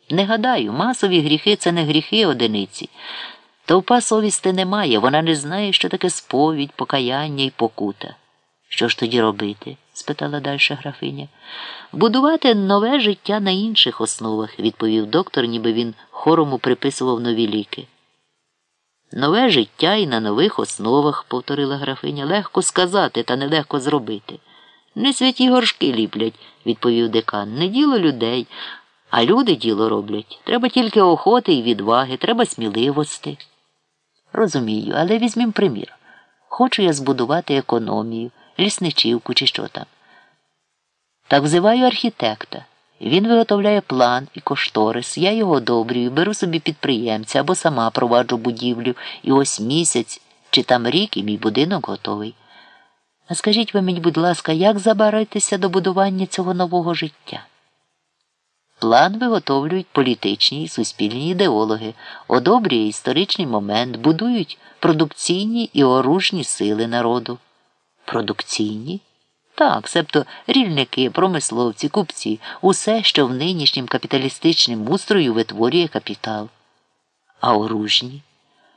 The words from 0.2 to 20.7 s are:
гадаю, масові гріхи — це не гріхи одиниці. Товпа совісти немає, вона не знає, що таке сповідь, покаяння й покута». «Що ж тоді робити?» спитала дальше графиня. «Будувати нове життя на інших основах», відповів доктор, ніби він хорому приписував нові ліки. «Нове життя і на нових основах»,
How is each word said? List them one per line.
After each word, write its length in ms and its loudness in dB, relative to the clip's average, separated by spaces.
гадаю, 480 0
масові 480 0
гріхи — 340 2
це 160 -2
не 120 0
гріхи 420 2
одиниці. 640 -2
Товпа 360 4
совісти 520 0
немає, 460 0
вона 220 2
не 140 2
знає, 380 -4
що 160 0
таке 200 -2
сповідь, 600 -2
покаяння 720 -4
й 60 -2
покута». 640 -6
«Що 180 -2
ж 120 -2
тоді 220 0
робити?» 560 -4
спитала 460 -8
дальше 420 -2
графиня. 460 -10
«Будувати 640 2
нове 440 2
життя 400 -2
на 120 0
інших 500 0
основах», 580 -4
відповів 460 0
доктор, 400 -2
ніби 280 -2
він 200 -2
хорому 480 2
приписував 600 0
нові 280 0
ліки. 400 -6
«Нове 380 2
життя 440 0
і 140 0
на 120 0
нових 400 0
основах», 680 0